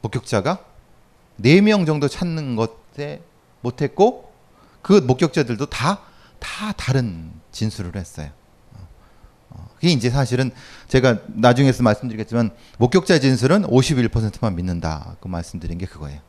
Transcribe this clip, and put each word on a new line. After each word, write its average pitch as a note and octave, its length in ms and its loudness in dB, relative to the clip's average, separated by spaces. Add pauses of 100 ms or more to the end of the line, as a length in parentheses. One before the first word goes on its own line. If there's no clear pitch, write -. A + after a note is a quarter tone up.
목격자가 A2+ 560 -4 (760)
네 C#3 240 6
명 G#3 260 4
정도 D3 220 0
찾는 D#3 480 -6
것에 C#3+ 680 -6 (380)
못했고 D3+ 720 -2 (500)
그 - 100 2
목격자들도 B2+ 760 2
다, E3+ 340 -4 (380)
다 - 340 -10
다른 G#2+ 600 -4 (200)
진술을 G2 440 -8
했어요. D#2 320 -12 (460)
어, - 140 -20 (640)
어, - 260 -20
그게 E3 120 0
이제 B2 220 2
사실은 B2 400 -2 (380)
제가 B2+ 380 4
나중에서 A#2+ 560 4
말씀드리겠지만 A2 680 0 (280)
목격자 E3 400 4
진술은 C3+ 460 2
오십일 B2+ 460 2
퍼센트만 A2 460 -4
믿는다. E2 640 -6
그 - 80 -14
말씀드린 E2+ 500 -10
게 F2+ 80 -8
그거예요. C#2+ 420 -14